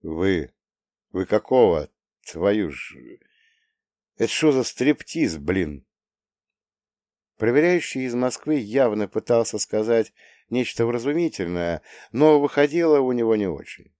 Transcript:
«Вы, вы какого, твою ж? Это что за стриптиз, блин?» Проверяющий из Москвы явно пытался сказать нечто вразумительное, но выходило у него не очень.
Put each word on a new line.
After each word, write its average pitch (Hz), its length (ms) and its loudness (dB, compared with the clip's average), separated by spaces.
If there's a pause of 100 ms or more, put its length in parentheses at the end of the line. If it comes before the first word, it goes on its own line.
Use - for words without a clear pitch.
«Вы, 82 500 -2 (600)
вы 92 140 -4
какого, 104 640 2 (360)
твою 95 440 -2
ж? - 260 -16 (1200)
Это 113 160 -2
что 156 200 2
за 131 120 2
стриптиз, 135 720 -2
блин?» 76 500 -4 (1500)
Проверяющий 135 680 0
из 120 100 -6
Москвы 127 420 -2
явно 107 500 0
пытался 113 520 -2
сказать 110 540 -2 (380)
нечто 117 360 -2
вразумительное, 113 960 -4 (280)
но 147 300 6
выходило 147 580 2
у 127 140 0
него 113 240 0
не 104 100 -2
очень. - 540 -10